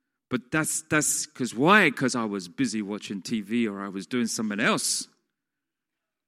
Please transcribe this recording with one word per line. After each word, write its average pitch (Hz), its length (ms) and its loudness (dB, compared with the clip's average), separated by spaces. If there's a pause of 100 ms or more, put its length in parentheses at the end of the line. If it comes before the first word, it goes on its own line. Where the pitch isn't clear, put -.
(300)
But 123 220 -4
that's, 156 320 -2
that's - 420 0
'cause 113 280 -6
why? 165 380 6
'Cause 127 240 0
I 117 80 -2
was 98 240 -4
busy 110 340 -2
watching 101 400 -6
T 113 200 -4
V 113 260 0
or 98 140 -6
I 101 80 -6
was 95 180 -8
doing 120 200 0
something 107 340 -2
else. - 480 0 (1200)